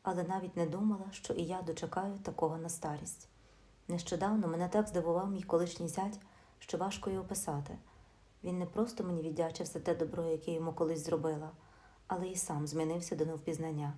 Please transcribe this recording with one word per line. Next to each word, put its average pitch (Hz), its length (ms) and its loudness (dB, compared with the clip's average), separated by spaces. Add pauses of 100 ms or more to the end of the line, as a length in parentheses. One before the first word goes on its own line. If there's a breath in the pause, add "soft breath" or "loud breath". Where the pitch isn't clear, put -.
але 180 220 0
навіть 185 340 -2
не 170 80 4
думала, 196 460 2
що - 220 -6
і 170 100 0
я 185 180 -2
дочекаю 180 580 -2
такого 165 380 0
на 165 120 -4
старість. - 580 -6 (600 soft breath)
Нещодавно 180 600 2
мене 165 220 0
так 214 180 4
здивував 180 440 2
мій 185 120 -2
колишній 170 440 2
зять, 196 320 -2 (400 loud breath)
що - 180 -4
важко 196 320 -2
й 190 80 0
описати. 180 600 -2 (640 loud breath)
Він 180 160 0
не 175 60 2
просто 214 380 0
мені 175 180 0
віддячив 165 440 0
за - 140 -4
те 165 160 2
добро, 165 280 0
яке 160 280 0
йому 165 220 0
колись 160 320 2
зробила, 156 440 0 (580 loud breath)
але 185 200 0
й 185 80 -4
сам 151 320 0
змінився 160 480 0
до 156 100 4
невпізнання. 156 720 -2